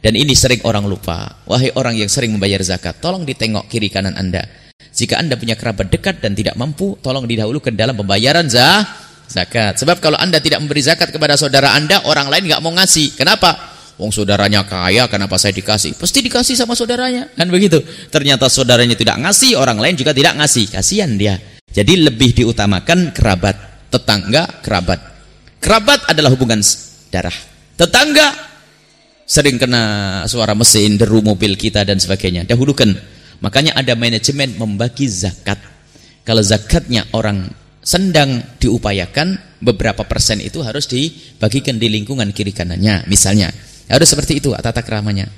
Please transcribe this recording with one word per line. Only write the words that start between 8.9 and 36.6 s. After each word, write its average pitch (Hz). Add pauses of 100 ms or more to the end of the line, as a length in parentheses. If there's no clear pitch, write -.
zakat. 101
Sebab 165
kalau 151
Anda 165
tidak 151
memberi 147
zakat 160
kepada 147
saudara 139
Anda, 151
orang 147
lain 151
nggak 156
mau 165
ngasih. 170
Kenapa? - (240)
"Wong 107
saudaranya 101
kaya, 92
kenapa 98
saya 101
dikasih?" 98
Pasti -
dikasih 247
sama 240
saudaranya, 247
kan 170
begitu. 180 (320)
Ternyata 139
saudaranya 120
tidak 110
ngasih, 196
orang 127
lain 143
juga 131
tidak 143
ngasih. 131
Kasihan 131
dia. 98 (320)
Jadi 156
lebih 123
diutamakan 113
kerabat, -
tetangga, 110
kerabat. 92 (640)
Kerabat 226
adalah 151
hubungan 120
s-, -
darah. 90 (460)
Tetangga 277 (720)
sering 143
kena 107
suara 110
mesin, 104
deru 110
mobil 101
kita 104
dan 101
sebagainya. 92
Dahulukan. 123 (500)
Makanya 139
ada 123
manajemen 117
membagi 113
zakat. 95 (640)
Kalau 113
zakatnya 110